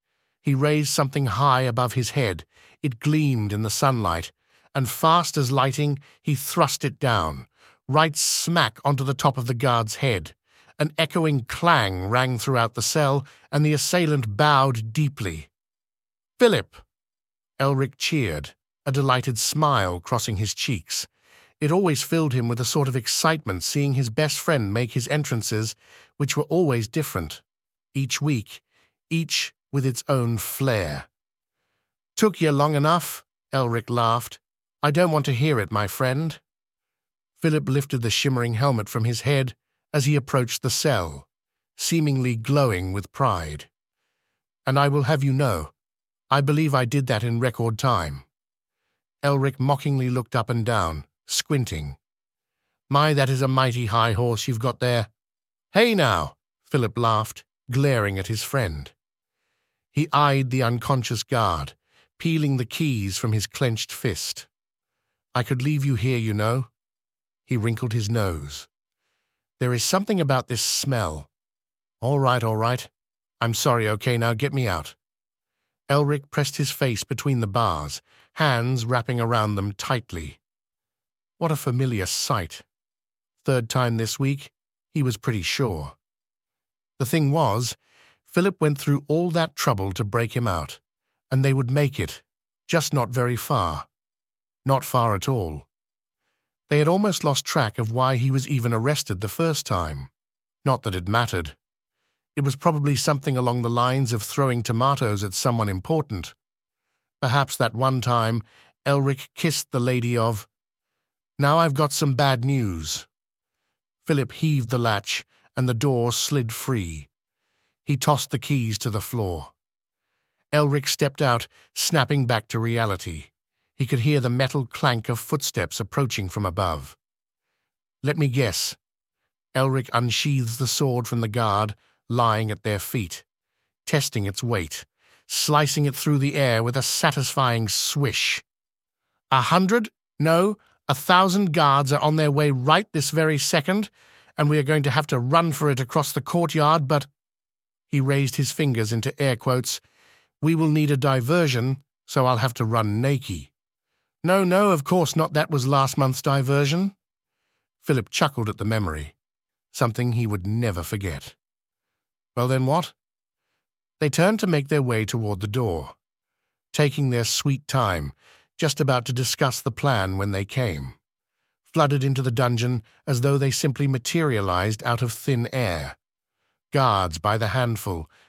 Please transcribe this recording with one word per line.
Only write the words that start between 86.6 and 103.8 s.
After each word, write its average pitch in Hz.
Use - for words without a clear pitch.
The 135
thing 151
was, 123
Philip 185
went 147
through 143
all 170
that 165
trouble 98
to 113
break 117
him 120
out, 82
and 131
they 135
would 131
make 143
it, -
just 160
not 131
very 123
far. 90
Not 135
far 117
at 95
all. 87
They 147
had 151
almost 190
lost 143
track 123
of 113
why 127
he 127
was 131
even 120
arrested 113
the 107
first 160
time. 76
Not 131
that 104
it 90
mattered. 101
It 147
was 139
probably 143
something 143
along 123
the 117
lines 123